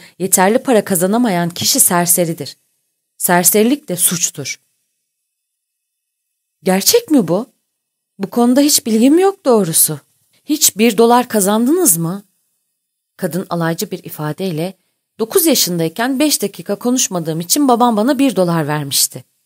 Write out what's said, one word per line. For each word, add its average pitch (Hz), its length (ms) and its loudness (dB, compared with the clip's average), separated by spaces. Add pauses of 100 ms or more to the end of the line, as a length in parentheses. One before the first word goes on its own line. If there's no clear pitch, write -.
(200)
yeterli 190 400 2
para 226 260 2
kazanamayan 185 640 0
kişi - 300 -4
serseridir. 170 800 -2 (600)
Serserilik 208 720 0
de 180 60 -4
suçtur." - 640 -6 (2000)
"Gerçek 196 480 0
mi 233 160 4
bu? 180 220 -2 (720)
Bu 190 100 -8
konuda 247 320 2
hiç 294 240 2
bilgim 240 340 4
yok 392 260 0
doğrusu. 165 540 0 (460)
Hiç - 320 -2
bir 220 200 2
dolar 240 300 4
kazandınız 226 720 0
mı?" 170 260 -6 (920)
Kadın - 320 -4
alaycı 170 420 -2
bir 180 120 -10
ifadeyle, 156 720 -6 (420)
"Dokuz 320 260 0
yaşındayken 226 760 -2
beş 294 220 0
dakika 202 340 -6
konuşmadığım 180 640 -2
için 277 280 0
babam 240 300 2
bana 240 220 0
bir 269 160 2
dolar 170 320 0
vermişti," 143 560 -4 (220)